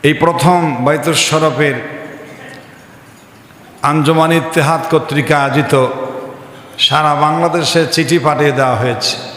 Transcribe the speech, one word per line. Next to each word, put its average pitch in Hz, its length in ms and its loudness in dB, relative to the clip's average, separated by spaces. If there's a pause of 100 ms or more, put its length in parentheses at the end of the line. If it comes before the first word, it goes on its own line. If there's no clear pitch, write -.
এই 151 100 4
প্রথম 165 640 2
বাইতুল 147 340 0
শরফের 151 600 0 (2000)
আঞ্জুমান 156 500 2
ইত্তেহাদ 160 500 0 (100)
কর্তৃক 147 400 0
আয়োজিত 139 560 2 (920)
সারা 147 380 2
বাংলাদেশে 160 760 0
চিঠি 160 280 0
পাঠিয়ে 147 320 2
দেওয়া 131 240 0
হয়েছে। 117 420 -2 (200)